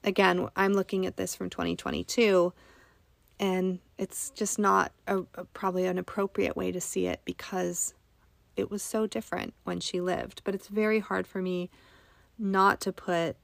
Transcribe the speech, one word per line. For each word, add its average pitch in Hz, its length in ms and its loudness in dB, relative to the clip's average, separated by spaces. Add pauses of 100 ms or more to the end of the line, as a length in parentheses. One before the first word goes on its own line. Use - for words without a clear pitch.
Again, 185 520 4
I'm 196 160 4
looking 190 320 0
at - 100 -6
this 185 180 -4
from 180 160 -6
twenty - 280 -2
twenty-two, 180 760 4 (880)
and 185 400 0 (180)
it's - 340 -6
just - 280 -4
not 196 320 4 (160)
a, 196 120 0 (160)
a, 180 100 -10
probably 185 400 -2
an 185 120 0
appropriate 196 600 -2
way 180 160 -2
to 175 80 -4
see - 260 -2
it - 160 -4
because 180 720 -4 (640)
it 196 120 -2
was 202 140 -6
so 220 240 0
different - 460 -6 (100)
when 180 160 -4
she 180 220 -4
lived. - 420 -4
But 196 120 -2
it's - 120 -10
very 214 320 2
hard 190 260 -2
for 190 160 -6
me 180 280 -2 (680)
not 196 440 4
to 196 100 -2
put 170 520 -2